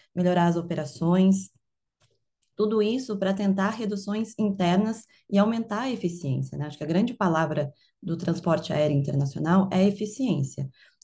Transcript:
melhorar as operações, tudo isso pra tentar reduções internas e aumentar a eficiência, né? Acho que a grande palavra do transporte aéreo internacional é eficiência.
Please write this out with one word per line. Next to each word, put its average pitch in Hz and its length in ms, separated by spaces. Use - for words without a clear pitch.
melhorar 180 320
as 170 80
operações, 170 960
tudo 214 260
isso 220 380
pra 190 140
tentar 196 380
reduções 208 680
internas 196 640
e 196 80
aumentar 226 440
a 262 100
eficiência, 143 640
né? 147 100
Acho - 100
que - 80
a - 20
grande 208 260
palavra 160 560
do 165 140
transporte 165 560
aéreo 151 240
internacional 143 800
é 190 120
eficiência. 196 840